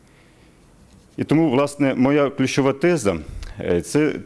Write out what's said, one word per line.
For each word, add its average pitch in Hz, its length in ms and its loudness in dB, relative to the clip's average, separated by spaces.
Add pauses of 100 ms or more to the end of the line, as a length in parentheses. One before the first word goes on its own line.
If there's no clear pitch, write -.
(1160)
І - 60 -4
тому, 156 260 2
власне, 139 460 0
моя 139 340 2
ключова 135 440 0
теза, 135 440 0 (420)
е, 87 220 0
це 147 340 0 (100)